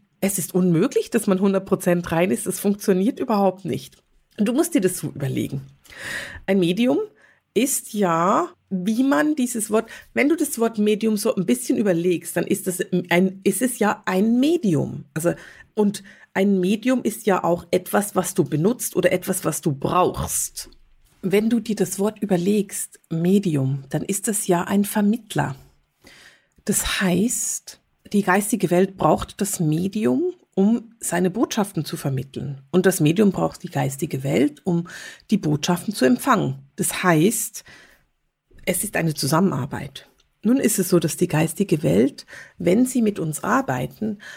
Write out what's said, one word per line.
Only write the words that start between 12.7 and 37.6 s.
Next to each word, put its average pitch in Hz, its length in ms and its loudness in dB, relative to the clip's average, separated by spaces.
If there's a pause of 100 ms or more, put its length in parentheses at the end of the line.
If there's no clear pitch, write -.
ein, 185 340 2
ist 202 180 0
es 254 160 -2
ja 214 280 0
ein 220 340 2
Medium. 190 640 0 (100)
Also, 160 200 0 (420)
und 208 260 0 (320)
ein 196 280 2
Medium 233 420 0
ist - 220 -4
ja 185 180 2
auch 175 280 0
etwas, 196 440 -2
was 185 180 -2
du 156 120 2
benutzt 160 500 -2
oder 170 160 2
etwas, 180 320 -4
was 160 180 -4
du 151 120 -2
brauchst. - 960 -2 (520)
Wenn 208 280 0
du 233 100 2
dir 220 160 -4
das 196 240 -2
Wort 214 220 -2
überlegst, 202 800 -2 (100)
Medium, 165 800 2
dann - 120 -4
ist - 260 -4
das 202 200 -4
ja 180 160 2
ein 202 220 0
Vermittler. 202 680 -2 (1080)
Das - 380 -2
heißt, - 800 -2 (320)
die 196 100 4
geistige 196 460 2
Welt 190 260 2
braucht - 460 0
das - 180 -4
Medium, 214 760 0 (220)
um 208 440 2
seine 175 300 0
Botschaften 202 560 -2
zu - 120 -8
vermitteln. 135 640 -6 (100)
Und 185 140 4
das 185 160 4
Medium 185 300 4
braucht 170 320 -4
die - 60 -12
geistige 139 540 -4
Welt, 147 420 0
um 170 220 0 (440)
die 202 60 4
Botschaften 170 560 -2
zu 254 120 0
empfangen. 226 540 2 (180)
Das - 260 -4
heißt, 175 600 2 (1000)